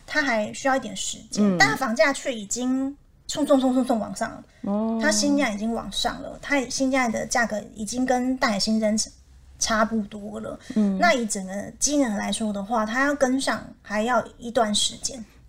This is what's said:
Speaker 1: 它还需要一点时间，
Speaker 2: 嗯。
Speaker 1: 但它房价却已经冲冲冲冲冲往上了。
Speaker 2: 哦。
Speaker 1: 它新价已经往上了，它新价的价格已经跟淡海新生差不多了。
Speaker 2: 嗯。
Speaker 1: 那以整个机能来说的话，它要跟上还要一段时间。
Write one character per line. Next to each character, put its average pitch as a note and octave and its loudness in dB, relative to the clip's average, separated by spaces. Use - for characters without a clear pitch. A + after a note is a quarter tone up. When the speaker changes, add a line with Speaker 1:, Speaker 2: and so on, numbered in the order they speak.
Speaker 1:
它 D4+ -2
还 A3+ 0
需 - -4
要 C4 4
一 C4+ 2
点 G3+ -10
时 - -6
间， G3+ 2
Speaker 2:
嗯。 F#3+ 4
Speaker 1:
但 E3+ 6
它 G#4+ 0
房 A#3+ -2
价 C#4+ 4
却 C#4 -6
已 G#3+ -8
经 C4 -2
冲 D4+ -2
冲 C#4 6
冲 B3+ 2
冲 B3+ 2
冲 A#3 0
往 G3+ -6
上 - -4
了。 - -16
Speaker 2:
哦。 A3 -2
Speaker 1:
它 D4+ 4
新 C#4+ 2
价 C#4 2
已 G#3 -4
经 A3 -4
往 - -6
上 - -4
了， - -12
它 C#4 0
新 C4 0
价 C4 2
的 A3+ -2
价 A#3 0
格 G#3 -4
已 G#3+ -8
经 A#3+ -2
跟 B3+ 2
淡 A#3+ 2
海 G3 0
新 A3 2
生 G#3+ 2
差 A3 2
不 A3+ 0
多 G#3 -10
了。 - -10
Speaker 2:
嗯。 G3+ 4
Speaker 1:
那 E4+ 6
以 B3 2
整 G3+ -4
个 F#3 -8
机 D4 2
能 A#3+ 4
来 G3+ -2
说 G#3+ -2
的 G3 -4
话， G#3+ 0
它 A#3 0
要 C#4+ 4
跟 C4+ 2
上 - -2
还 G#3 -2
要 A#3 2
一 A#3+ -10
段 A3 2
时 - 0
间。 A#3+ -8